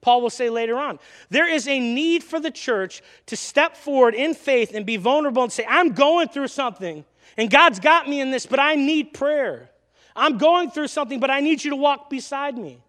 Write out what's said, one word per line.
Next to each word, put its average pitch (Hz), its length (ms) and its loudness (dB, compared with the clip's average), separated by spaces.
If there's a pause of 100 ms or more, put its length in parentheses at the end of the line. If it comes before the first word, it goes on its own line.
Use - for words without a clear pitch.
Paul 247 220 4
will 240 80 -2
say 247 180 -4
later 233 300 -2
on. 269 200 -6 (300)
There 294 180 2
is 302 220 -2
a 277 100 0
need 285 460 -2
for 320 160 -6
the 311 100 -6
church 196 520 -6 (240)
to - 100 -10
step - 400 0
forward 254 380 4
in 277 180 0
faith 240 420 0
and 214 120 -6
be 226 100 -4
vulnerable 254 460 0
and 240 100 -2
say, 220 160 -6
"I'm 311 220 4
going 294 380 2
through 277 200 -6
something, 185 560 -8 (320)
and 220 140 -2
God's 277 280 6
got 302 300 2
me 285 120 -4
in 262 100 -2
this, 254 160 -6
but 254 120 -2
I 294 160 2
need 294 380 -2
prayer. 254 580 -4 (460)
I'm 262 220 2
going 330 340 2
through 302 160 -6
something, 277 320 -6
but 262 100 0
I 269 80 0
need 294 240 0
you 294 80 -4
to 285 60 -4
walk 285 340 0
beside 277 480 -8
me." 135 300 -14